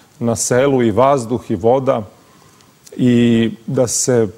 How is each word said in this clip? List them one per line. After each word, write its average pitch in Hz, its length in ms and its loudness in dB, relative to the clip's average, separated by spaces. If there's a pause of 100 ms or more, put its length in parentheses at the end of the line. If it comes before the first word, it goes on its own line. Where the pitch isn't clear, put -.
(180)
na 117 180 -2
selu, 131 460 0
i 113 80 2
vazduh, 123 600 0
i 110 60 -4
voda, 123 460 0 (920)
i 120 540 2 (160)
da 131 200 0
se 117 500 0